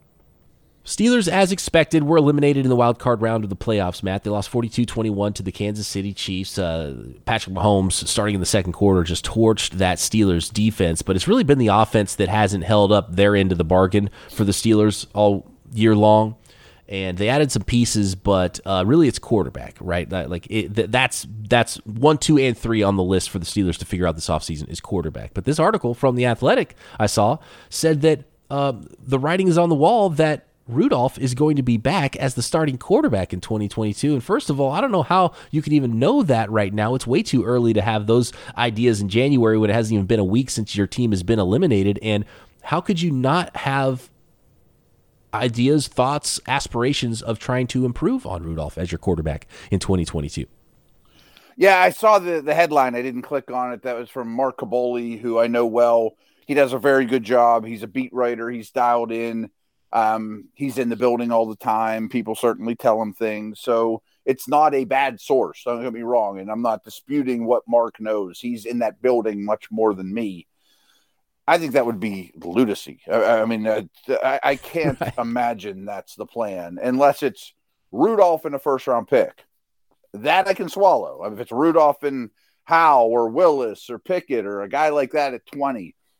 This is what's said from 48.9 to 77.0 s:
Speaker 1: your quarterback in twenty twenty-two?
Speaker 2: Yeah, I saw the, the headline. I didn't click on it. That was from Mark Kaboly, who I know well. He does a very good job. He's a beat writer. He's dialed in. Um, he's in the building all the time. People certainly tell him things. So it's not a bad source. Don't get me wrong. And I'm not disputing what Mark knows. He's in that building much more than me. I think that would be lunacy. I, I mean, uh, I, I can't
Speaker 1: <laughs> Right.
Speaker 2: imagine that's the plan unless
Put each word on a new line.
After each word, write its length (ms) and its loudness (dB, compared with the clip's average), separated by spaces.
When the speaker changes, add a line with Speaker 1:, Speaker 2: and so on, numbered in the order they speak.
Speaker 1:
your 80 -8
quarterback 480 -4
in 80 0
twenty 240 0
twenty-two? 420 -8
Speaker 2:
Yeah, 240 6
I 100 6
saw 300 4
the, 220 -4
the 120 0
headline. 400 2
I 80 -4
didn't 200 -8
click 280 -6
on 220 -6
it. 100 -14
That 160 -6
was 100 -12
from 200 -10
Mark 300 -4
Kaboly, 600 -4
who 200 0
I 80 2
know 180 2
well. 460 2
He 80 -4
does 180 4
a 60 -4
very 280 4
good 180 0
job. 420 4
He's 160 -12
a 60 -12
beat 240 -8
writer. 360 -2
He's 220 -12
dialed 400 0
in. 400 -6
Um, 640 -2
he's 240 -6
in 100 -2
the 60 -2
building 380 0
all 140 2
the 100 -10
time. 520 -2
People 280 -6
certainly 400 -2
tell 260 0
him 100 -6
things. 460 -6
So 440 -2
it's 220 -4
not 260 2
a 120 0
bad 360 -2
source. 440 -2
Don't 180 -4
get 100 -8
me 100 -10
wrong. 360 -2
And 100 -14
I'm 140 -6
not 220 -4
disputing 600 -4
what 220 0
Mark 320 0
knows. 400 -4
He's 280 -10
in 120 -6
that 240 -4
building 420 0
much 240 -6
more 240 0
than 220 -8
me. 320 -8
I 140 2
think 140 -6
that 140 2
would 120 -4
be 380 -8
lunacy. 640 -4
I, 300 2
I 60 0
mean, 200 -4
uh, 160 -2
I, 220 -2
I 100 2
can't 460 -6
Speaker 1:
<laughs> 0 -
Right. 180 -6
Speaker 2:
imagine 680 -6
that's 280 -14
the 100 -12
plan 560 -10
unless 440 0